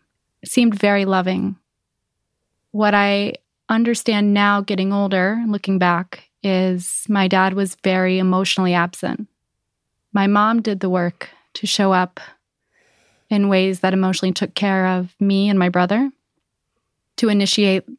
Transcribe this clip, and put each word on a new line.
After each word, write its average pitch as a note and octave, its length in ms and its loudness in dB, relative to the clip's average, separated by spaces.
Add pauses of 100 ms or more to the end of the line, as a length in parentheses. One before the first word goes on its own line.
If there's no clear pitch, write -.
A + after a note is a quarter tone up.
(420)
It - 80 -16
seemed A3+ 280 2
very G3+ 260 2
loving. F#3+ 520 -2 (1120)
What G#3 240 0
I G3+ 400 0 (340)
understand A3+ 640 0
now, G3+ 260 2
getting G3 320 -4
older G3 400 0
and A3+ 200 -4
looking G3 260 -2
back, F3+ 460 -2 (180)
is F#3 640 -2
my G3 200 2
dad F#3+ 260 2
was G3 300 -4
very F#3 340 0
emotionally F#3 540 0
absent. F3+ 560 -4 (840)
My G3 140 2
mom G#3+ 360 2
did G#3 180 -4
the G3 100 -2
work F3 380 -2 (260)
to - 120 -8
show F#3+ 260 0
up F3+ 260 0 (1080)
in G3+ 200 2
ways F#3+ 320 2
that F#3 120 0
emotionally F#3+ 400 0
took - 220 -6
care F#3+ 340 0
of F3+ 320 -2
me G3 280 2
and G3+ 100 2
my F3+ 100 2
brother, F#3 420 0 (1080)
to A#2 120 0
initiate G2 560 2 (140)